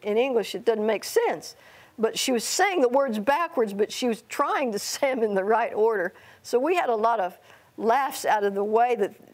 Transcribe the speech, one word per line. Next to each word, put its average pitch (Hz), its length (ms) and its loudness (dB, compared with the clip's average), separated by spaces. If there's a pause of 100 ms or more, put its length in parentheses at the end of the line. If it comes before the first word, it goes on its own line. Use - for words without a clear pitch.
in 208 140 -2
English, 233 380 0
it 175 80 -10
doesn't 214 220 0
make 214 180 0
sense. 392 540 -2 (420)
But 220 180 -2
she - 140 0
was 226 120 0
saying 359 380 0
the 247 80 4
words 247 300 2
backwards, 277 540 0
but 202 180 -2
she - 160 -4
was 220 200 -4
trying 294 440 -2
to 202 80 -6
<laughs> - 140 -8
say 277 200 0
them 233 100 -2
in 208 100 0
the 190 100 0
right 220 300 2
order. 208 400 2 (280)
So - 180 0
we 320 160 2
had 330 140 2
a 233 60 0
lot 220 240 2
of 180 180 -4 (400)
laughs 262 480 0
out 208 180 2
of 202 100 0
the 202 100 -2
way 233 320 2
that, 202 180 -2 (200)